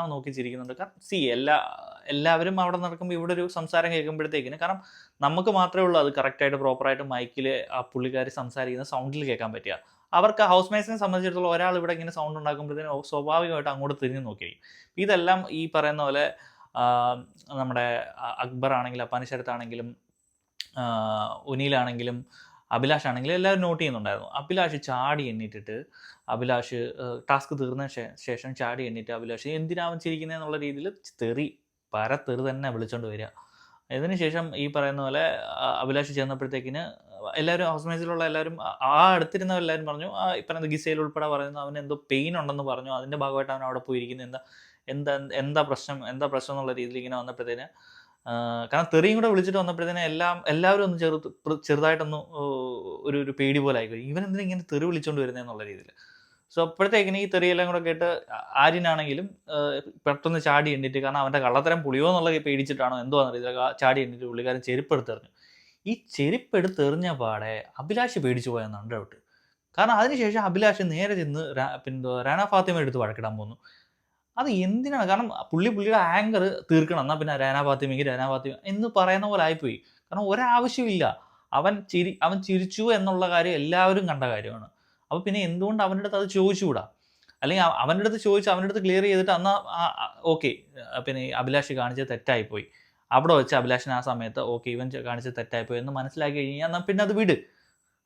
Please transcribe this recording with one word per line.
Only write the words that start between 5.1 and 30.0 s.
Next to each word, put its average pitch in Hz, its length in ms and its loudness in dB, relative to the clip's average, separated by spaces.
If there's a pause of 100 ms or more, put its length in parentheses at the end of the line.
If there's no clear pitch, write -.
നമുക്ക് 175 300 2
മാത്രമേ 185 360 4
ഉള്ളൂ 170 140 6
അത് 143 120 4
കറക്റ്റായിട്ട് 139 460 2
പ്രോപ്പറായിട്ട് 135 540 0
മൈക്കിൽ 123 360 -4 (220)
ആ 127 100 -4
പുള്ളിക്കാരി 131 500 -4
സംസാരിക്കുന്ന 127 560 -6
സൗണ്ടിൽ 139 380 -6
കേൾക്കാൻ 117 280 -2
പറ്റുക. 95 240 -6 (360)
അവർക്ക് 214 400 6
ഹൗസ് 185 200 6
മേറ്റ്സിനെ 214 260 -2
സംബന്ധിച്ചിടത്തോളം 180 520 0
ഒരാൾ 180 260 2
ഇവിടെ 170 160 0
ഇങ്ങനെ 165 200 -8
സൗണ്ട് 156 260 -6
ഉണ്ടാക്കുമ്പോഴത്തേനും 147 640 -4
സ്വാഭാവികമായിട്ട് 151 680 0
അങ്ങോട്ട് 139 280 -4
തിരിഞ്ഞ് 135 260 -4
നോക്കിയിരിക്കും. 104 380 -12 (360)
ഇതെല്ലാം 185 520 4
ഈ 160 160 -4
പറയുന്ന 151 380 0
പോലെ, 143 200 2 (520)
ആ, 123 80 2 (640)
നമ്മുടെ 127 360 -2 (320)
അ-, 123 200 -8
അക്ബർ 127 340 -2
ആണെങ്കിലും 123 340 -2
അപ്പാനി 127 200 -4
ശരത്താണെങ്കിലും, 120 640 -8 (840)
ആ, 123 80 -4 (600)
ഒനിയിലാണെങ്കിലും 123 720 -2 (520)
അഭിലാഷ് 143 380 2
ആണെങ്കിലും 131 260 -2
എല്ലാവരും 190 280 2
നോട്ട് 170 180 0
ചെയ്യുന്നുണ്ടായിരുന്നു. 107 540 -4
അഭിലാഷ് 156 480 0
ചാടി 139 460 -2
എണ്ണീറ്റിട്ട്, 110 460 -10 (540)
അഭിലാഷ്, 120 520 -2 (200)
ഏഹ്, 123 220 -8
ടാസ്ക് 139 360 0
തീർന്ന 131 280 -4
ശേ-, 117 320 -10
ശേഷം 127 360 -8
ചാടി 127 300 -4
എണ്ണീറ്റ് 113 280 -8
അഭിലാഷ് 117 360 -8
എന്തിനാ 160 380 -4
അവൻ 170 120 -6
ചിരിക്കുന്നേ 160 380 -6